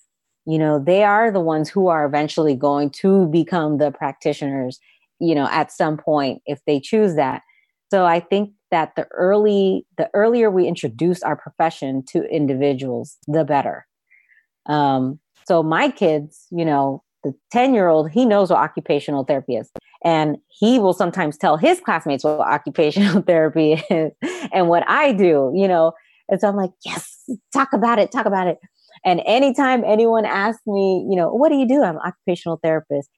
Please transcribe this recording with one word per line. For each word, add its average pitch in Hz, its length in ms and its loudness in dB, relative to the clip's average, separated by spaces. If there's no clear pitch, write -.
You 160 140 -2
know, 151 200 2
they 180 240 2
are 208 280 2
the 196 100 -2
ones 156 280 -2
who 190 180 0
are 160 180 2
eventually 147 500 0
going 143 340 0
to 190 260 4
become 156 500 -2
the 139 140 0
practitioners, 139 880 -6
you 165 160 0
know, 139 160 0
at 147 200 -2
some 156 240 -2
point 147 520 -2
if 143 180 -8
they 147 160 0
choose 208 340 0
that. 135 280 -2
So 190 140 2
I 170 140 2
think 202 300 -2
that 160 240 -2
the 165 180 -4
early, 196 720 2
the - 180 -4
earlier 226 340 2
we 185 180 2
introduce 165 540 -4
our 151 140 -4
profession 139 720 -4
to - 160 -4
individuals, 135 800 -2
the 151 180 0
better. 135 400 -4
Um, 139 540 -2
so 170 140 2
my 165 300 0
kids, 151 600 -4
you 170 140 -4
know, 139 380 -2
the 135 100 -6
ten-year-old, 185 580 2
he 226 160 0
knows 202 240 2
what 170 100 2
occupational 147 640 -2
therapy 135 320 -4
is. - 160 -8
And 156 340 0
he 240 300 2
will 185 140 4
sometimes 170 440 -4
tell 160 200 2
his 320 220 2
classmates 160 440 -4
what 151 160 0
occupational 160 840 0
<laughs> - 60 -4
therapy 160 460 2
is 160 220 0
and 180 160 2
what 170 220 2
I 277 240 2
do, 156 420 2
you 196 120 2
know. 165 260 2
And 190 140 -2
so 208 80 2
I'm 196 80 -2
like, 185 140 -2
"Yes, - 400 -14
talk 269 180 -2
about 233 280 2
it, 202 120 0
talk 233 140 -4
about 190 220 0
it." 170 100 -2
And 180 240 0
anytime 262 560 2
anyone 220 420 2
asks 208 400 -4
me, 196 420 0
you 190 80 0
know, 170 160 0
"What 277 180 2
do 302 60 2
you 269 120 0
do?" 269 160 2
"I'm 165 140 -2
an - 60 -12
occupational 175 600 -6
therapist." 151 440 -2